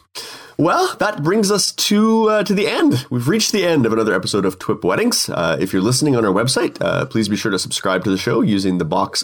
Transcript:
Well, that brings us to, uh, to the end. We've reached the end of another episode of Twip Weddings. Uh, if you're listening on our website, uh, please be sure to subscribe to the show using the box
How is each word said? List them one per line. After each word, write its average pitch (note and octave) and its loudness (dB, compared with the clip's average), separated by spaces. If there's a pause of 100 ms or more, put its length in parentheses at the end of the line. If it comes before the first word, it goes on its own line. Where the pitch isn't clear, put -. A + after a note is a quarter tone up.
(580)
Well, D#4 2
that G3 -2
brings G3 2
us G3+ 0
to, A3 2
uh, G#3+ 2
to G3+ 0
the F#3 0
end. B3+ 0
We've B2 -2
reached A3 2
the C#3 0
end D#3 2
of G#2+ 0
another A2 2
episode F#2+ 0
of F#2+ -2
Twip - -4
Weddings. F#3 0
Uh, E2 -2
if - -4
you're F#2+ 0
listening B2+ 2
on A#2 2
our G2+ 2
website, B2 0
uh, F2 -2
please A2 -2
be G#2 -2
sure G#2 -2
to F#2+ 0
subscribe F#2 -2
to G#2 0
the F#2+ 2
show - 0
using G2 0
the F2 -2
box F#2+ -2